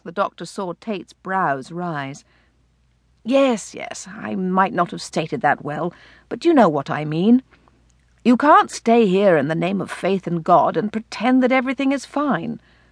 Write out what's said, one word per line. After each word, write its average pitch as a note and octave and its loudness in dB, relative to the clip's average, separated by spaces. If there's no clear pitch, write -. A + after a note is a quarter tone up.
the E3+ -14
doctor F#3 -6
saw F3+ -10
Tate's F#3+ -10
brows D#3+ -4
rise. D3+ -8
"Yes, C4 0
yes, - -14
I G#3+ -10
might F#3 0
not F3 0
have F3 -12
stated D#3 -6
that C#3+ 0
well, D3+ -6
but A#3+ -6
you E4+ 4
know A3+ 6
what D3 -4
I C#3+ -4
mean. F#3 2
You A#3+ 4
can't E4 4
stay A#3 2
here F#3+ 4
in C#3+ 2
the D#3+ 0
name F3 -2
of - -8
faith F#3 -4
in E3+ -4
God D#3+ 4
and D#3+ -2
pretend B3 0
that A#3+ 2
everything C4 0
is C#4 -4
fine. E3+ -4